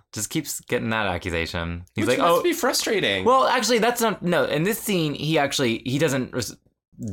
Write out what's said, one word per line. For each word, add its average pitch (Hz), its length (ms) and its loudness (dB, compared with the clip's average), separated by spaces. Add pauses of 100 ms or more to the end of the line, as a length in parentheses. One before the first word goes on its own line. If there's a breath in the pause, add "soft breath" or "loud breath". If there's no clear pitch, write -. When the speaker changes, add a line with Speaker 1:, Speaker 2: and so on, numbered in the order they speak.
(120)
Speaker 1:
Just - 180 -6
keeps - 320 -4
getting 120 280 -2
that 110 160 0
accusation. 85 760 -4 (100)
He's 110 120 0
Speaker 2:
Which 127 120 2
Speaker 1:
like, - 80 2
Speaker 2:
must 175 140 4
Speaker 1:
"Oh." - 20 -2
Speaker 2:
be 349 120 2
frustrating. 127 720 0
Speaker 1:
Well, 254 220 4
actually, 233 320 2
that's 220 220 2
not, 220 220 0
no, 165 240 2
in 147 180 0
this 214 160 -2
scene, 165 340 0
he 156 240 0
actually, 139 460 0
he 131 140 -2
doesn't, 135 340 0
res-, - 240 -6 (560)